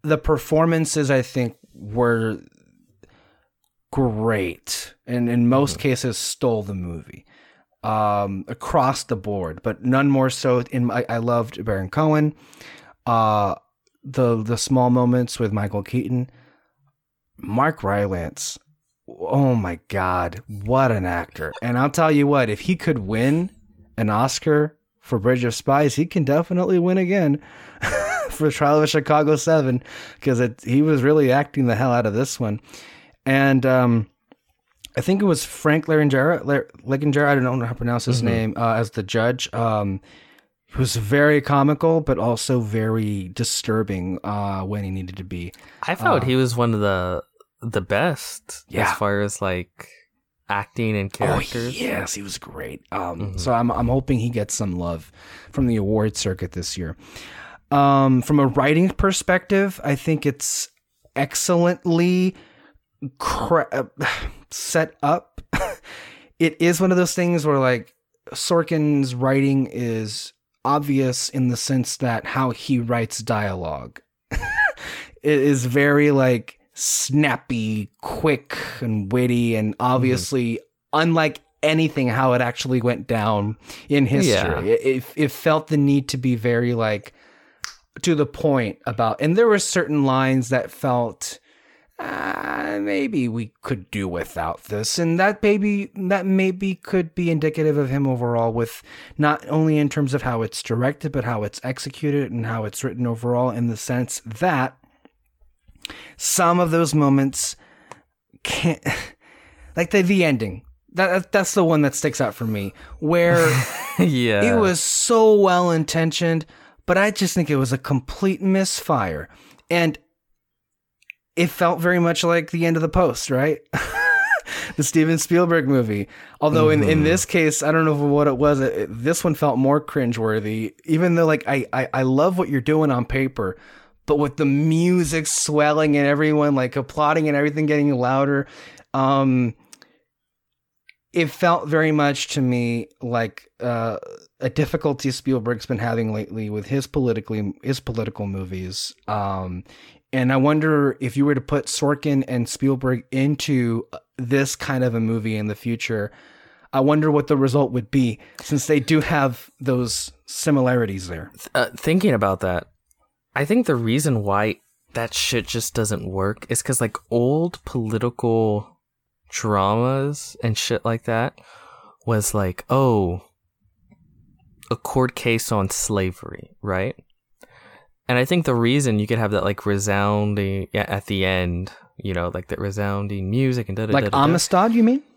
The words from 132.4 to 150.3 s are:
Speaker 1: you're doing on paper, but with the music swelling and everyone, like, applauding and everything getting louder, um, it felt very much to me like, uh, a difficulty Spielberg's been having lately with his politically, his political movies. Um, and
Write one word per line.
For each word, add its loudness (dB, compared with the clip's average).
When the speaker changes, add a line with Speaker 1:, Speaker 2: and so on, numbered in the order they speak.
Speaker 1:
you're 0
doing 2
on 0
paper, -4
but 0
with -2
the 0
music 2
swelling 2
and 4
everyone, 4
like, 0
applauding 0
and 2
everything 0
getting 2
louder, 0
um, 2
it 0
felt 0
very 2
much 0
to 0
me 0
like, -4
uh, -4
a -2
difficulty -2
Spielberg's -4
been -4
having -2
lately -6
with -6
his -2
politically, -2
his -4
political -6
movies. -8
Um, -4
and 2